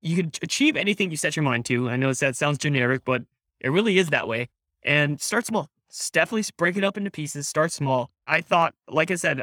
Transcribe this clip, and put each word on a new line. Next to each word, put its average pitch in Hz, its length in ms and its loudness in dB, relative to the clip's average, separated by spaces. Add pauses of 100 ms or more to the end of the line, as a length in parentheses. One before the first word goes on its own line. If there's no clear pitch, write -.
you 165 160 -2
can 175 140 0
ch-, - 120 -12
achieve 285 340 2
anything 202 340 0
you 156 60 -6
set 151 200 -2
your 156 80 2
mind 120 220 2
to. 123 240 0
I 123 60 -2
know 135 160 2
that 135 240 0
sounds 147 220 0
generic, 131 460 2
but 127 180 0 (380)
it - 100 -2
really 190 280 4
is 180 100 2
that 139 180 -2
way. 117 220 -4 (340)
And 147 380 2
start 233 260 -2
small. 185 220 -4 (220)
S-, - 200 -8
definitely 170 300 0
s-, 208 100 -6
break 175 260 -2
it 196 80 0
up 196 120 -2
into 202 140 -4
pieces. 147 380 -8
Start 160 240 0
small. 131 380 0 (160)
I 156 140 2
thought, 165 340 2 (140)
like 160 220 0
I 185 60 0
said, 156 260 -2